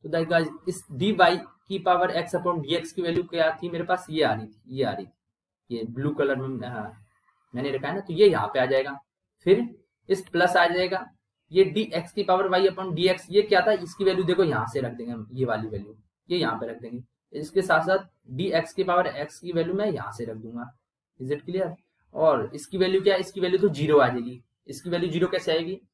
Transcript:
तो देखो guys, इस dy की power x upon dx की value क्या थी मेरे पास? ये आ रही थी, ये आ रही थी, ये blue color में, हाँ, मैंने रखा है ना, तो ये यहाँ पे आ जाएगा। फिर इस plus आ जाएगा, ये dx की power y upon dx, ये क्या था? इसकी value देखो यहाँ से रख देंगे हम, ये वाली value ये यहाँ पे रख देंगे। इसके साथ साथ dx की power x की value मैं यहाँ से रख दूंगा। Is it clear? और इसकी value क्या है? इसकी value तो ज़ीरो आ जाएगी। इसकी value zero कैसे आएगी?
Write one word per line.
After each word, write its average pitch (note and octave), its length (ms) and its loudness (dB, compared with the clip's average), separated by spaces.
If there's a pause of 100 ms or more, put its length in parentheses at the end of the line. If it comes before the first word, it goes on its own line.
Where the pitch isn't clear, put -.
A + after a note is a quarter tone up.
तो D#3 60 -12
देखो E3 220 -2
guys, E3 160 2 (200)
इस - 160 -6 (100)
dy F#3+ 200 0 (560)
की F#3+ 120 -6
power F3+ 360 2
x E3+ 180 -4
upon E3+ 260 0
dx D#3+ 300 -2
की F#3 100 -6
value E3+ 240 -2
क्या E3 280 0
थी F3 160 -10
मेरे E3+ 140 -6
पास? F3+ 260 -2
ये D#3 140 0
आ A2 100 2
रही A2 120 -6
थी, - 240 -20
ये C3 140 -2
आ G#2+ 80 0
रही G2 140 -8
थी, - 60 -20 (580)
ये A2+ 200 -6
blue C#3 260 -4
color C#3 220 0
में, C3 300 -8
हाँ, A2 240 -10 (640)
मैंने C3+ 180 -6
रखा C3+ 160 -6
है D#3+ 80 -6
ना, G3+ 60 -6
तो F3 120 -10
ये G3 160 8
यहाँ - 180 2
पे C3 120 -2
आ B2+ 80 4
जाएगा। C3+ 300 0 (480)
फिर G#3 180 4 (460)
इस F#3+ 200 -2
plus F3+ 280 2
आ E3+ 100 6
जाएगा, F3+ 380 -2 (460)
ये F#3 160 6
dx E3+ 440 -4
की G3+ 120 -4
power F#3 280 2
y F#3+ 160 4
upon F#3 260 -2
dx, F3+ 380 0
ये G3+ 120 6
क्या G3+ 180 4
था? G#3+ 120 4
इसकी F3 300 -4
value F#3+ 220 2
देखो F3+ 180 2
यहाँ A2+ 300 0
से C3+ 80 -2
रख A#2 120 -6
देंगे A#2+ 180 -10
हम, A2 200 -10
ये B2+ 140 -2
वाली A2 220 -2
value G2+ 300 -10 (320)
ये F3+ 80 -2
यहाँ A2+ 220 -2
पे A#2 80 -6
रख A2+ 140 -10
देंगे। A#2+ 220 -12 (300)
इसके D3+ 300 -4
साथ E3 180 4
साथ F#3+ 260 0 (300)
dx E3 360 -2
की F#3+ 100 -2
power F3 240 2 (120)
x D3+ 160 -8
की F3 160 -12
value E3 220 0
मैं G3+ 140 0
यहाँ B2+ 240 -6
से A2+ 140 -10
रख A2 120 -10
दूंगा। A#2 340 -12 (480)
Is C3 120 -6
it C#3+ 140 -4
clear? F3 280 -4 (420)
और D3 400 4
इसकी - 220 -10
value F#3+ 240 2
क्या G3 120 4
है? F#3 60 2
इसकी F#3+ 220 -6
value F#3 180 2
तो G3+ 100 4
ज़ीरो D3 280 4
आ C3 100 8
जाएगी। B2 340 -6 (260)
इसकी C3+ 220 -12
value E3+ 220 -2
zero F3 160 0
कैसे F3 240 -2
आएगी? E3+ 280 -2 (140)